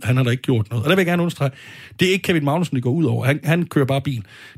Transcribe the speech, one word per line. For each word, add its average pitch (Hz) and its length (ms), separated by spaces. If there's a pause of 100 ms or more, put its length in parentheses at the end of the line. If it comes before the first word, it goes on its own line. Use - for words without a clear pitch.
Han 120 140
har 131 60
da 120 60
ikke 123 140
gjort 117 260
noget." 120 160
Og 143 40
der 185 60
vil 196 60
jeg 180 40
gerne 175 160
understrege, 151 300 (480)
det 185 80
er 180 40
ikke 190 120
Kevin 160 220
Magnussen, 151 300
det 127 80
går 123 80
ud 165 140
over. 117 200
Han, 147 180
han 165 220
kører 143 200
bare 135 160
bil. 127 220 (340)